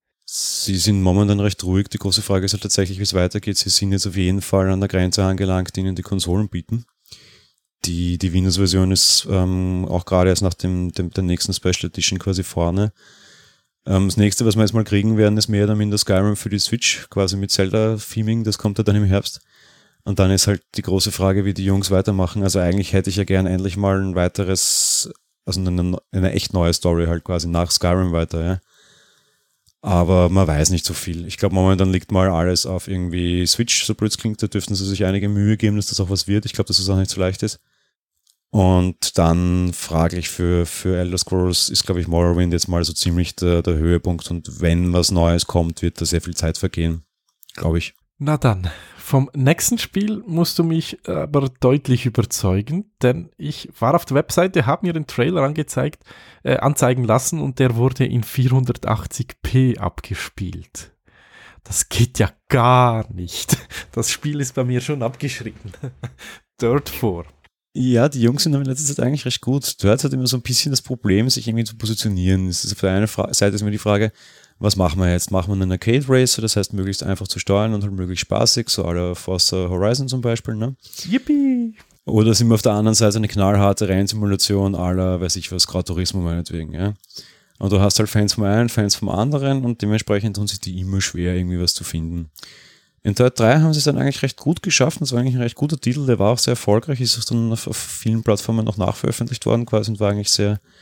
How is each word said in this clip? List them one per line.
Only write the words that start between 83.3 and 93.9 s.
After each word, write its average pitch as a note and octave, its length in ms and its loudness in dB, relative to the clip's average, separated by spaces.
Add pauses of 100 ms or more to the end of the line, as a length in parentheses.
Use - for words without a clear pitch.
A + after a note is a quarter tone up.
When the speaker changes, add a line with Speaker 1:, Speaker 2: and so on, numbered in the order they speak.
Speaker 1:
Rennsimulation G2 880 0
à F2+ 180 -2
la, F#2 260 0
weiß F2 160 -2
ich - 160 -8
was, F#2 160 0
Gran F2+ 180 -4
Turismo F2+ 360 -4
meinetwegen, E2+ 520 -4
ja? F#2+ 200 -4 (640)
Und G2 120 -2
du G2+ 80 4
hast G2 200 4
halt G#2+ 100 0
Fans G#2 240 2
vom G#2+ 120 -2
einen, A2+ 240 2
Fans G#2 260 0
vom - 140 -6
anderen C3+ 560 0
und A#2+ 160 -4
dementsprechend G#2 540 0
tun G2+ 120 -4
sich G2 120 -6
die F#2 200 -8
immer F#2+ 220 -2
schwer, F2+ 340 -2
irgendwie F2+ 240 -2
was F2 140 0
zu - 100 -10
finden. E2 460 -6 (720)
In G#2 100 0
Dirt B2+ 260 2
drei B2 200 6
haben D#3 140 4
sie D3+ 60 0
es C#3+ 60 0
dann C#3 120 2